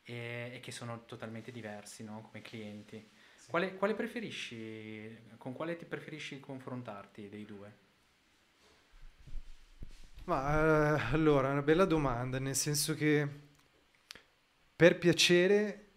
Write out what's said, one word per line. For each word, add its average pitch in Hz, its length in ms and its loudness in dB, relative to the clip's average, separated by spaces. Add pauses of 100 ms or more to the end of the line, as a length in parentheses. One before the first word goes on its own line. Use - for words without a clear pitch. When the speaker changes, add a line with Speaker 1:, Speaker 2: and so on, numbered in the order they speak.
Speaker 1:
e, 120 500 -10
e 123 80 -16
che 127 100 -14
sono 117 340 -12
totalmente 113 460 -12
diversi, 107 520 -12
no? 107 180 -12
Come 110 200 -16
clienti. 107 640 -14 (280)
Speaker 2:
Sì. - 140 -20
Speaker 1:
Quale, 185 260 -2
quale 208 180 0
preferisci, 113 1200 -10 (220)
con 131 160 -10
quale 160 220 -6
ti 170 100 -16
preferisci 147 540 -12
confrontarti 120 880 -12
dei 104 160 -12
due? 104 400 -18 (2500)
Speaker 2:
Ma, 151 720 4
eh, 139 40 0 (120)
allora, 147 360 6
è - 20 0
una 143 100 2
bella 160 240 6
domanda, 131 540 0
nel 135 160 -4
senso 147 400 0
che 147 320 4 (1500)
per 175 220 8
piacere 180 880 4 (120)